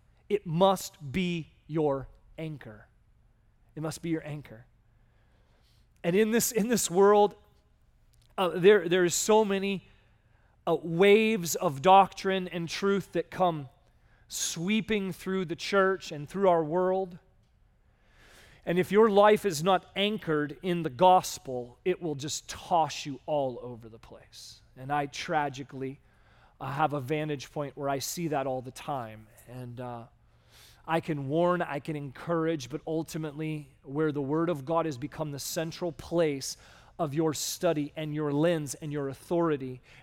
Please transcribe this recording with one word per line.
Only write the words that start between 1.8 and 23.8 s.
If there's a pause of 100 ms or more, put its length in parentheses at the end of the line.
anchor. (880)
It
must
be
your
anchor. (1400)
And
in
this,
in
this
world, (1000)
uh,
there,
there
is
so
many, (800)
uh,
waves
of
doctrine
and
truth
that
come (600)
sweeping
through
the
church
and
through
our
world. (1500)
And
if
your
life
is
not (100)
anchored
in
the
gospel,
it
will
just
toss
you
all
over